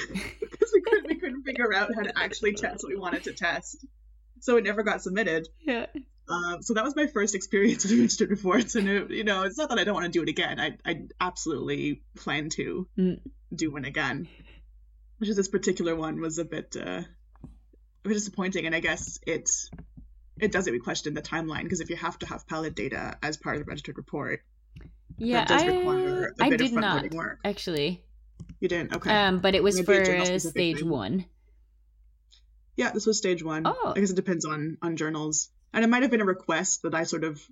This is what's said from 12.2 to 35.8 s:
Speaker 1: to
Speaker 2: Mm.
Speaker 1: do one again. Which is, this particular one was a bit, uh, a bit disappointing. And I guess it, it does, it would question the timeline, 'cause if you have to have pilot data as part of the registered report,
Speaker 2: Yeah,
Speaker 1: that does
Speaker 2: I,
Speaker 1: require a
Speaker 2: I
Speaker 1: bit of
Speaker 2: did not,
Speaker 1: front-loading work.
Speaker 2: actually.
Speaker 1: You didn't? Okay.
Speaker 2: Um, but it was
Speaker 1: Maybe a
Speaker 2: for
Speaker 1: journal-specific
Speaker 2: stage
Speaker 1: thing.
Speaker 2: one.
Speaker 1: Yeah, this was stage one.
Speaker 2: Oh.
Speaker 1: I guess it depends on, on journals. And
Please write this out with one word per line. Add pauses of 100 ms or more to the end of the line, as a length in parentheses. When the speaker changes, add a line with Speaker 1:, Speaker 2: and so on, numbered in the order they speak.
Speaker 1:
to (100)
Speaker 2:
Mm. (360)
Speaker 1:
do
one
again. (920)
Which
is,
this
particular
one
was
a
bit,
uh, (420)
a
bit
disappointing.
And
I
guess
it, (880)
it
does,
it
would
question
the
timeline,
'cause
if
you
have
to
have
pilot
data
as
part
of
the
registered
report, (760)
Speaker 2:
Yeah,
Speaker 1:
that
does
Speaker 2:
I, (120)
Speaker 1:
require (120)
a
Speaker 2:
I
Speaker 1:
bit
of
Speaker 2:
did
not,
Speaker 1:
front-loading
work.
Speaker 2:
actually. (560)
Speaker 1:
You
didn't?
Okay.
Speaker 2:
Um,
but
it
was
Speaker 1:
Maybe
a (140)
Speaker 2:
for
Speaker 1:
journal-specific
Speaker 2:
stage
Speaker 1:
thing.
Speaker 2:
one. (1500)
Speaker 1:
Yeah,
this
was
stage
one.
Speaker 2:
Oh.
Speaker 1:
I
guess
it
depends
on,
on
journals. (240)
And